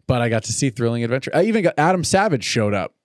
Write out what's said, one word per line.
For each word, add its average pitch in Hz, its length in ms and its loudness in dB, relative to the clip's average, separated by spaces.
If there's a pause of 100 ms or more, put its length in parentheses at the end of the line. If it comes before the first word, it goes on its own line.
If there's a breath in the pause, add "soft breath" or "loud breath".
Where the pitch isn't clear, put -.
But 123 160 2
I 120 80 0
got 110 160 0
to - 80 -6
see 139 160 -2
Thrilling 117 340 -2
Adventure. 123 300 -4
I 175 100 4
even 220 200 0
got, 165 140 2
Adam 170 260 2
Savage 185 400 0
showed 104 300 -2
up 95 200 -4 (120)